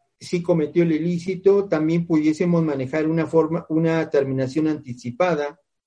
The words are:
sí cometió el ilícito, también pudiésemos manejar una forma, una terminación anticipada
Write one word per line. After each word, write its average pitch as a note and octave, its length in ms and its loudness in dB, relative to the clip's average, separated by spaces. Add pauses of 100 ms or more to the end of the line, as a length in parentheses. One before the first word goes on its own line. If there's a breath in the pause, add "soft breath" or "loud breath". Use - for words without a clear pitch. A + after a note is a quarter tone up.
(200)
sí F3 220 -4
cometió E3+ 420 0
el E3 100 2
ilícito, F3+ 760 0
también E3 400 0
pudiésemos E3 560 2
manejar D3+ 440 -2
una D#3+ 200 0
forma, D#3+ 420 0
una D#3+ 400 0
terminación C3+ 580 0
anticipada D3 920 -4 (280)